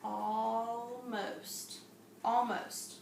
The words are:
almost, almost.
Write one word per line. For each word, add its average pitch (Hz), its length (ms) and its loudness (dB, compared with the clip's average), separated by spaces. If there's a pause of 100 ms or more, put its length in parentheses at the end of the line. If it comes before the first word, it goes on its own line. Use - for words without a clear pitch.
almost, 226 1800 -2 (440)
almost. 233 760 2